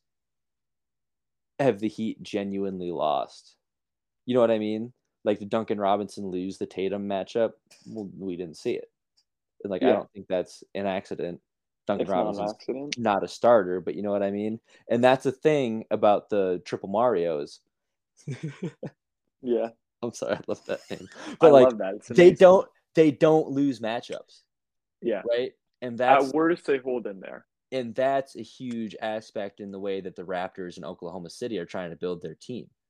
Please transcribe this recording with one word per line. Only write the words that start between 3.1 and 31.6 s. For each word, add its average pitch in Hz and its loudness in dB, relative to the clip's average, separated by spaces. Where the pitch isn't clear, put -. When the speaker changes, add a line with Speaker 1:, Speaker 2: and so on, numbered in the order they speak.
Speaker 1:
You 123 -2
know 123 6
what 113 6
I 110 4
mean? 110 -4
Like, 107 2
the 104 -12
Duncan 107 -2
Robinson 101 -2
lose 92 -6
the 104 -6
Tatum 95 -4
matchup, 101 -2
well, 110 -10
we 90 -8
didn't 82 -10
see 120 -4
it. - -8
And, 101 -8
like, - -2
I - 4
Speaker 2:
Yeah. - 6
Speaker 1:
don't - -2
think 98 -16
that's 90 -4
an 101 -4
accident. 87 -6
Duncan 101 0
Speaker 2:
It's 117 -2
not 95 0
an 107 2
Speaker 1:
Robinson's 104 -4
Speaker 2:
accident. 135 -8
Speaker 1:
not 107 2
a - -6
starter, 98 4
but 82 -6
you - -8
know 104 -2
what 101 0
I 98 0
mean? 107 -4
And 123 2
that's 131 6
the 135 0
thing 127 0
about 104 2
the 92 0
Triple 98 -8
Marios. 90 0
<laughs> 143 -8
Speaker 2:
Yeah. 117 -2
Speaker 1:
I'm 120 -6
sorry, - -4
I - -14
love - -8
that - -6
name. 92 -12
But, 160 10
Speaker 2:
I 151 10
Speaker 1:
like, 135 10
Speaker 2:
love 123 2
that. 98 -6
It's - -16
Speaker 1:
they 175 10
Speaker 2:
amazing. - 0
Speaker 1:
don't, 185 8
they 160 6
don't 156 4
lose 135 0
matchups. - -8
Speaker 2:
Yeah. 107 -2
Speaker 1:
Right? 123 -2
And 123 -8
Speaker 2:
At 135 6
Speaker 1:
that's 135 -2
Speaker 2:
worst, 165 0
they 139 0
hold 123 -4
in 98 -10
there. - -14
Speaker 1:
And 123 -6
that's 135 -2
a 117 -12
huge 113 -8
aspect 110 -8
in 101 -10
the 98 -10
way 98 -6
that 90 -12
the 92 -14
Raptors 90 -8
and 82 -14
Oklahoma 85 -12
City 113 -8
are 87 -6